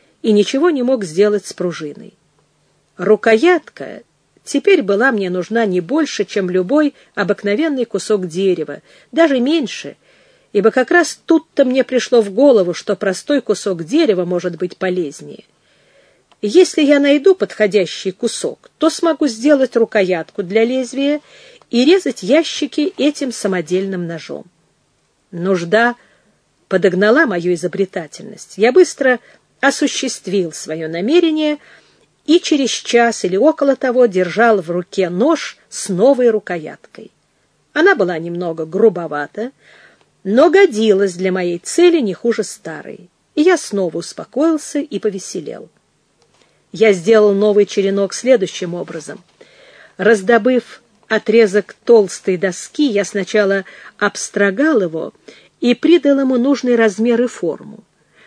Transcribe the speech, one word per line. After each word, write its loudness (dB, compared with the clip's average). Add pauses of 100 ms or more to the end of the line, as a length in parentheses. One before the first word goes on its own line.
(220)
и 0
ничего 2
не -2
мог 0
сделать 0
с -14
пружиной. -10 (840)
Рукоятка 0 (400)
теперь 0
была 2
мне -2
нужна -2
не 0
больше, -2
чем -4
любой 0 (220)
обыкновенный -2
кусок -4
дерева, -4 (300)
даже 2
меньше, -4 (560)
ибо 2
как 0
раз 2
тут-то 2
мне 0
пришло 0
в -2
голову, 4
что -4
простой -2
кусок -4
дерева 0
может -4
быть -8
полезнее. -6 (1000)
Если 2
я 4
найду 4
подходящий -2
кусок, -6
то 2
смогу -2
сделать 0
рукоятку -2
для 0
лезвия -2 (500)
и 2
резать 2
ящики -2
этим -2
самодельным -4
ножом. -12 (840)
Нужда 0 (720)
подогнала 2
мою -2
изобретательность. -8
Я 2
быстро 2 (400)
осуществил -2
своё -10
намерение 0 (680)
и 4
через 0
час 0
или -2
около 2
того 0
держал 2
в -12
руке -4
нож -2 (120)
с -12
новой 2
рукояткой. -8 (640)
Она 4
была -2
немного -6
грубовата, -2 (720)
но 4
годилась 4
для -4
моей -4
цели 2
не -2
хуже -2
старой, -14 (260)
и 0
я 4
снова -4
успокоился -4
и -8
повеселел. -8 (1000)
Я 2
сделал 4
новый 2
черенок -2
следующим -2
образом. -12 (720)
Раздобыв 0 (260)
отрезок 0 (100)
толстой 2
доски, -4
я -2
сначала -2 (320)
обстрогал -2
его -6 (480)
и 2
придал 2
ему 0
нужный 0
размер 0
и 0
форму. -8 (440)